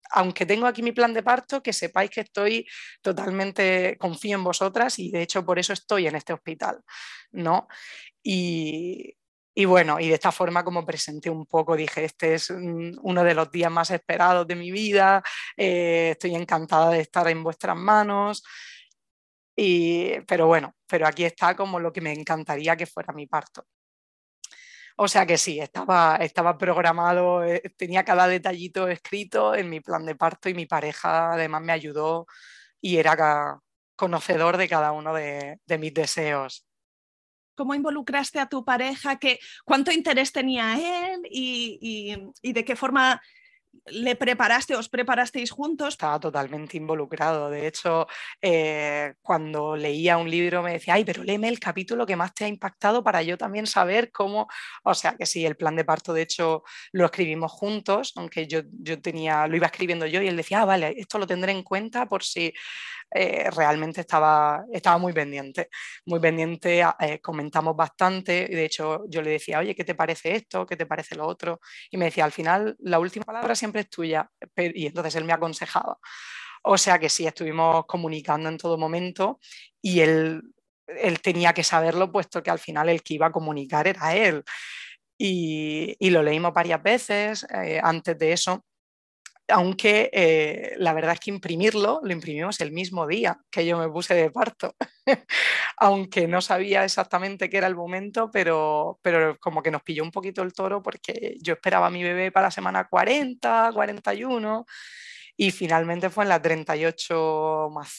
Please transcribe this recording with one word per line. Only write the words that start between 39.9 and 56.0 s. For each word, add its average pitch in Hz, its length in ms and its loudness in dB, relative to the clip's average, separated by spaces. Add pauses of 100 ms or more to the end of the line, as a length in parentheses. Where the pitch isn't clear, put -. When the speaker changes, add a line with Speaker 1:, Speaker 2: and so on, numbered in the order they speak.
Speaker 2:
interés 302 400 2
tenía 247 440 0 (380)
él? 359 160 -8
¿Y, 247 520 -6
y, 208 680 -8
y 247 40 -4
de 226 120 -2
qué 247 100 -2
forma 262 460 2 (680)
le 240 260 -2
preparaste, 247 600 2
os 226 140 -6
preparasteis 240 640 -2
juntos? 294 380 -4
Speaker 1:
Estaba 151 300 -2
totalmente 147 580 -6
involucrado. 156 720 -2
De 147 180 -6
hecho, 165 400 -2 (340)
eh, 151 800 0
cuando 156 560 -2
leía 156 400 2
un 170 120 -2
libro 175 320 0
me 175 120 -4
decía, 175 220 2
"Ay, 214 100 4
pero 180 180 -6
léeme 208 240 -2
el 226 120 -2
capítulo 202 460 -4
que 190 100 -2
más 175 180 -2
te 208 120 -6
ha - 20 -2
impactado 208 560 0
para 185 180 2
yo 170 160 -2
también 208 300 -6
saber 208 440 2
cómo", 208 360 -2 (360)
o 196 100 4
sea - 220 0
que - 100 -8
sí, 165 200 -2
el 156 100 0
plan 156 200 -2
de 160 100 0
parto, 160 280 -2